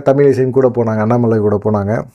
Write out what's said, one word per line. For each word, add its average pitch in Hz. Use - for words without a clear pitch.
தமிழிசையும் 135
கூட 131
போனாங்க, 113
அண்ணாமலை 113
கூட 104
போனாங்க. 104